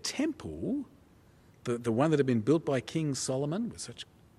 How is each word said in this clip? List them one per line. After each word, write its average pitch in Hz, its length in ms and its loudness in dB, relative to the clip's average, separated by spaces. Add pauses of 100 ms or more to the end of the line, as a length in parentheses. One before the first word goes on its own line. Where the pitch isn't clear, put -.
temple, 254 800 -4 (760)
the, 120 160 -2
the 120 120 -2
one 139 200 4
that 147 80 4
had 131 80 4
been 120 140 4
built 143 240 4
by 135 160 2
King 151 340 -2
Solomon 147 540 -2
with - 100 -14
such - 260 -14 (340)